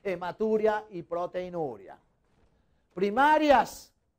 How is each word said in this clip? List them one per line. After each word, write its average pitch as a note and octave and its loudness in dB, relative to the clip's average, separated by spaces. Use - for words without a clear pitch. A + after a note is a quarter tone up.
Hematuria G#3 -2
y E3+ -12
proteinuria. E3+ -8
Primarias, C4 2